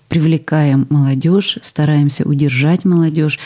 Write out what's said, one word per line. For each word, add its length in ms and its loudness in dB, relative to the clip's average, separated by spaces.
привлекаем 800 0
молодёжь, 720 0
стараемся 640 0
удержать 600 0
молодёжь. 600 0